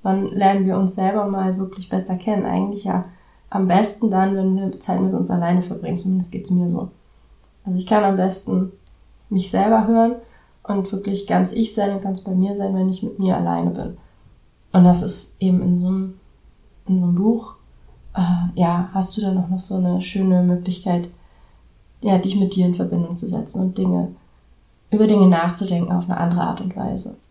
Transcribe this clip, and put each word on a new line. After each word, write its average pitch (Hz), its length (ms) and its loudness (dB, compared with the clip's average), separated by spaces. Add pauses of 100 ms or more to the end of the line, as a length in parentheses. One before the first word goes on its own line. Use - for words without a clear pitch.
Wann 196 260 0
lernen 196 380 2
wir 190 120 0
uns 190 160 0
selber 202 320 0
mal 190 320 -2
wirklich 190 300 -8
besser 185 280 -4
kennen? 208 300 -2
Eigentlich 196 380 -2
ja 185 200 -2 (460)
am 190 160 0
besten 208 440 2
dann, 190 260 2
wenn 190 200 0
wir 190 240 -4
Zeit 180 200 -2
mit 190 140 0
uns 175 160 -2
alleine 180 320 2
verbringen. 175 360 -6
Zumindest 185 340 -2
geht's 185 180 -8
mir 180 180 2
so. 175 220 -4 (760)
Also 185 140 -2
ich 185 80 -6
kann 214 180 4
am 196 120 2
besten 185 560 -2 (580)
mich 185 200 -2
selber 208 360 2
hören 226 300 4 (460)
und 196 300 -4
wirklich 196 340 -4
ganz 185 260 2
ich 220 220 0
sein 202 180 0
und 196 100 -6
ganz 190 180 -4
bei 190 120 -8
mir 190 220 2
sein, 196 200 -4
wenn 185 140 2
ich 185 140 -4
mit - 160 -8
mir 190 180 2
alleine 170 340 0
bin. - 260 -8 (760)
Und 185 120 8
das 180 180 6
ist - 380 -8
eben 185 220 2
in 180 180 2
so 180 60 -2
einem, 190 280 -4 (720)
in 185 120 2
so 180 60 2
einem 175 100 2
Buch, 220 400 0 (600)
äh, 196 60 -4 (340)
ja, 175 380 2
hast 190 240 -2
du 220 60 -4
dann 190 160 0
auch 180 100 -2
noch 185 100 -2
so 190 180 -6
eine 180 260 0
schöne 185 400 2
Möglichkeit, 180 680 0 (920)
ja, 190 180 2
dich 196 200 0
mit 185 160 0
dir 180 120 4
in 175 80 2
Verbindung 175 420 -2
zu - 100 -8
setzen 180 360 -6
und 185 160 -2
Dinge, 180 360 0 (760)
über 214 160 4
Dinge 202 200 6
nachzudenken 175 680 2
auf 175 120 0
eine 180 140 -4
andere 175 240 0
Art - 180 -4
und 185 160 -6
Weise. - 400 -8 (140)